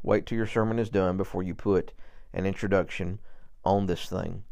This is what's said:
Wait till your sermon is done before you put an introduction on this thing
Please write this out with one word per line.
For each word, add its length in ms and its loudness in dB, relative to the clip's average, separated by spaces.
Wait 220 2
till 120 -2
your 80 2
sermon 320 2
is 120 0
done 260 4
before 260 -2
you 140 -2
put 380 2
an 120 -2
introduction 720 0
on 220 4
this 220 0
thing 440 -4